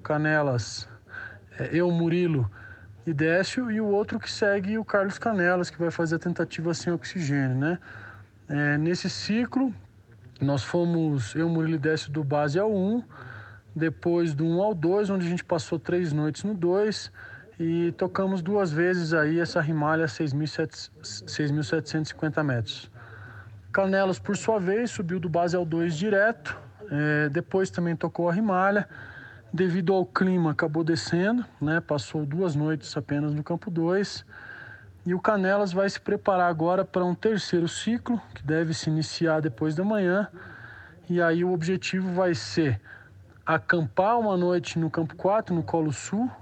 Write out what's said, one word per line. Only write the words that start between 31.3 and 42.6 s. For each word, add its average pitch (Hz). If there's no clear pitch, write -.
né? 156
Passou 151
duas 160
noites 151
apenas 147
no 151
campo 175
dois, 175
e 175
o 185
Canelas 202
vai 196
se -
preparar 190
agora 175
pra 185
um 180
terceiro 175
ciclo, 233
que -
deve 160
se -
iniciar 156
depois 151
da 180
manhã, 202
e 175
aí 170
o 180
objetivo 185
vai 180
ser 139